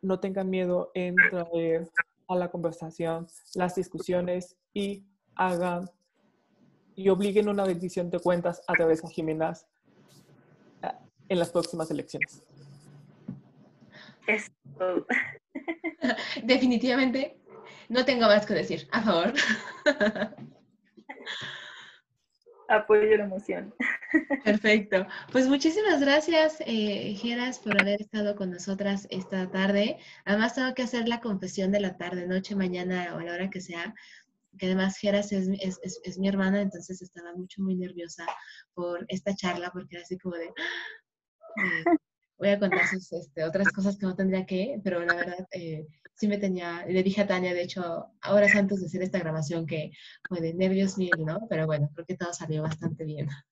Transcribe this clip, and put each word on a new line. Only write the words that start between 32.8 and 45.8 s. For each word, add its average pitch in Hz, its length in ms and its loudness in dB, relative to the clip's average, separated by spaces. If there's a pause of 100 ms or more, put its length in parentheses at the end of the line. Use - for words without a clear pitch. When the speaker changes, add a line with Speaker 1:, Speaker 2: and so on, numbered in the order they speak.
Speaker 3:
o 160 40 -6
a 165 40 -8
la 170 100 -8
hora 185 160 -4
que 190 120 -10
sea, 175 320 -10 (640)
que 190 80 -6
además 190 320 0
Geras 202 340 2
es, 190 160 0 (140)
es, 185 200 -4
es, - 220 -10
es 180 160 -10
mi 196 80 2
hermana, 196 340 2
entonces 185 400 -6
estaba 175 320 -18
mucho, 185 280 -10
muy 190 140 0
nerviosa 175 500 -8 (480)
por 175 340 -6
esta 190 280 -4
charla, 175 360 -4
porque 180 240 -12
era 175 80 -12
así 180 140 -8
como 180 180 -8
de, 170 100 -6
<gasps> - 20 -12
eh, - 1400 -8 (540)
voy 196 120 2
a 202 100 4
contar 185 280 2
sus, 185 260 -6
este, 165 300 -6
otras 190 260 2
cosas 196 280 0
que 196 80 -4
no 185 100 0
tendría 190 300 2
que, 196 380 -2
pero 175 220 -2
la 175 100 2
verdad... 180 360 -6
Eh, 165 360 -8 (300)